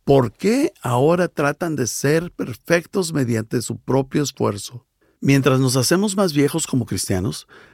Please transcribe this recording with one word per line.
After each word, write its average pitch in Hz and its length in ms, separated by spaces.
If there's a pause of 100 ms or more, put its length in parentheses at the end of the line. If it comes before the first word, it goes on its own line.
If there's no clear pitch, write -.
¿por 131 280
qué 247 400 (100)
ahora 156 460
tratan 151 480
de 131 100
ser 165 440
perfectos 170 800
mediante 117 500
su 110 160
propio 135 440
esfuerzo?" 113 640 (340)
Mientras 135 400
nos 131 160
hacemos 190 400
más 196 160
viejos 143 340
como 120 200
cristianos, 101 600 (260)